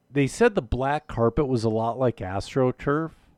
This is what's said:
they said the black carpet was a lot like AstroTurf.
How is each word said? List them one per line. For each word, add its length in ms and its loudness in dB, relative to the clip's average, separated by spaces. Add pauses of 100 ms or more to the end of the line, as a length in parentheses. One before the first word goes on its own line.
they 200 0
said 260 2
the 80 0
black 460 -2
carpet 400 2
was 160 0
a 40 2
lot 300 0
like 200 0
AstroTurf. 920 -2 (280)